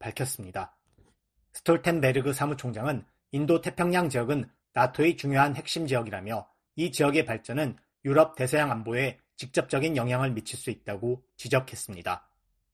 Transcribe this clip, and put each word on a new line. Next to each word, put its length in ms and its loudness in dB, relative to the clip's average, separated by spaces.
밝혔습니다. 760 -8
스톨텐베르그 800 2
사무총장은 720 -4
인도태평양 800 2
지역은 420 0
나토의 440 4
중요한 380 2
핵심 320 -6
지역이라며 600 -4
이 160 -2
지역의 340 2
발전은 520 -4
유럽 300 6
대서양 380 2
안보에 480 -4
직접적인 600 0
영향을 360 0
미칠 260 -8
수 120 -8
있다고 520 -6
지적했습니다. 920 -4